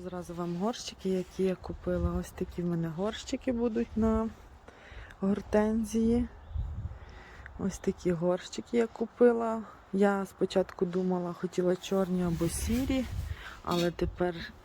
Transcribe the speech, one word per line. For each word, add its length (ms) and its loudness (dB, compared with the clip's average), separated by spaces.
зразу 240 -8
вам 220 -4
горщики, 540 -4
які 340 -2
я 120 2
купила. 640 -2
Ось 120 -6
такі 300 -6
в 40 -2
мене 220 0
горщики 640 -4
будуть 460 0
на 320 2
гортензії. 1040 2
Ось 180 -2
такі 340 0
горщики 680 0
я 100 4
купила. 720 4
Я 320 6
спочатку 600 0
думала, 480 0
хотіла 420 0
чорні 480 0
або 240 2
сірі, 580 0
але 280 2
тепер 440 -2